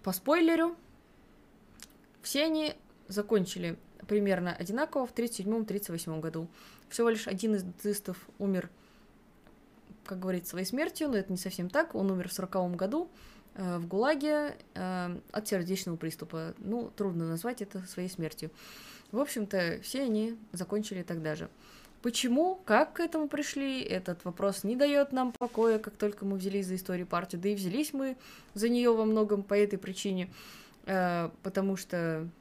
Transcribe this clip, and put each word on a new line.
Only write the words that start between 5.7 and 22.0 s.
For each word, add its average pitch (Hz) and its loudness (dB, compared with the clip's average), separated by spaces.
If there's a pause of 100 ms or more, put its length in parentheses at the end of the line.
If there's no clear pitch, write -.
восьмом 160 -6
году. 165 -6 (400)
Всего 233 2
лишь 220 -2
один 214 0
из 190 0
децистов 185 -4 (220)
умер, 190 0 (1300)
как 185 -8
говорится, 185 -2
своей 185 -4
смертью, 311 -2
но 240 2
это 196 0
не 180 -2
совсем 180 -4
так. 330 2
Он 196 2
умер 180 -2
в - -8
сороковом 180 -2
году, 226 0 (460)
э, 175 -4
в 170 -4
гулаге, 294 2 (180)
э, 180 -4 (120)
от 214 -4
сердечного 180 -2
приступа. 160 -6
Ну, 226 -4
трудно 170 0
назвать 208 -4
это 196 -8
своей 180 -6
смертью. 156 -8 (600)
В 208 -2
общем-то, 202 0
все 269 -4
они 226 0 (160)
закончили 185 -4
тогда 160 -4
же. 165 -8 (540)